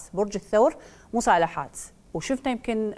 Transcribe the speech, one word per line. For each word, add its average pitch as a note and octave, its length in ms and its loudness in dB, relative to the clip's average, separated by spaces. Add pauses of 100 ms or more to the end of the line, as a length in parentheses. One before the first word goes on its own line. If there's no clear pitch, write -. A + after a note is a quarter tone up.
(140)
برج G3+ 220 -2
الثور A3 400 2 (380)
مصالحات، E3+ 640 0 (360)
وشفنا C4 380 -4
يمكن A3 460 -4